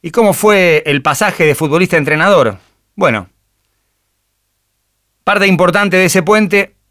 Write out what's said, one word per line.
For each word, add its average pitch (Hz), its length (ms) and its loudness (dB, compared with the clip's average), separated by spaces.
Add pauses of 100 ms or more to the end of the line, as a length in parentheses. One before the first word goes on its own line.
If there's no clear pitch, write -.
¿Y 170 100 -12
cómo 220 220 2
fue 180 540 2
el 143 160 -2
pasaje - 420 -2
de 151 120 2
futbolista 165 400 -2
a - 20 2
entrenador? 151 600 0 (360)
Bueno, 117 340 -4 (2000)
parte 202 220 0
importante 185 500 0
de 185 80 2
ese 180 180 0
puente 202 540 0 (140)